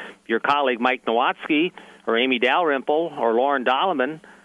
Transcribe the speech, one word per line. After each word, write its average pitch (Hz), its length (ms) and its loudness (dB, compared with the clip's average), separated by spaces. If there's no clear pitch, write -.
your 113 120 0
colleague 135 400 0
Mike 127 260 -2
Nowatzki 151 640 0
or 113 120 0
Amy 127 220 0
Dalrymple 147 800 0
or 117 160 2
Lauren 135 300 2
Dolleman, 143 580 0